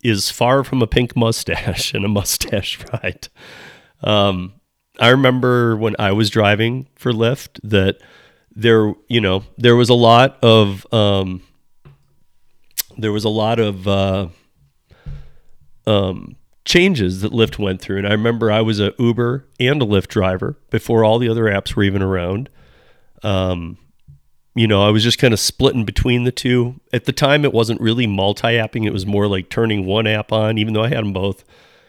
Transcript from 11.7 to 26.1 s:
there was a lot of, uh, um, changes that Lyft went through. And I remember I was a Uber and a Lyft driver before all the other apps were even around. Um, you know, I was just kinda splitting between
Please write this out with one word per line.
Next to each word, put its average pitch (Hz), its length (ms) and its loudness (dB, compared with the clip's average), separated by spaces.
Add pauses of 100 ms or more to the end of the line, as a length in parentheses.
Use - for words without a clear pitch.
there 107 140 -2
was 104 120 -4
a 107 60 0
lot 110 280 0
of, 101 300 -2
uh, 98 400 0 (1600)
um, 95 500 -2 (280)
changes 120 580 0
that 107 100 -4
Lyft 113 260 0
went 95 220 -4
through. 98 180 -6
And 98 80 -4
I 101 60 0
remember 110 400 0
I 110 80 2
was 110 180 0
a 101 200 0
Uber 120 500 -2 (100)
and 139 240 0
a 113 40 0
Lyft 101 220 0
driver 92 500 -2 (120)
before 113 340 0
all 110 140 4
the 120 100 0
other 113 160 -2
apps 98 300 -2
were 107 80 0
even 98 200 0
around. 95 480 -4 (720)
Um, 92 560 -4 (760)
you 113 120 2
know, 101 200 4
I 104 40 4
was 107 120 2
just 117 160 0
kinda 113 200 2
splitting 127 460 0
between 123 400 -2